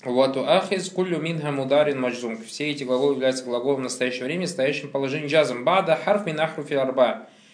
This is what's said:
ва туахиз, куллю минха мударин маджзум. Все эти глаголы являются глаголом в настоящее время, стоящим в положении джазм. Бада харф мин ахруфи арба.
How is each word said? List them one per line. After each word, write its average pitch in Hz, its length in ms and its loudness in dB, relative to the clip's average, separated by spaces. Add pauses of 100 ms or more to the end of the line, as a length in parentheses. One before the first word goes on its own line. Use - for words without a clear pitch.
ва 131 260 2
туахиз, 175 600 0
куллю 185 320 -2
минха 156 300 -4
мударин 139 500 2
маджзум. 120 380 -4
Все 147 320 -6
эти 143 140 -6
глаголы 131 280 2
являются 131 320 0
глаголом 123 360 0
в 131 40 -4
настоящее 123 400 -4
время, 170 220 -4
стоящим 147 420 -2
в - 40 -18
положении 143 360 -2
джазм. 135 360 2
Бада 170 300 4
харф 202 300 0
мин 156 160 -4
ахруфи 160 320 -4
арба. 127 560 2 (260)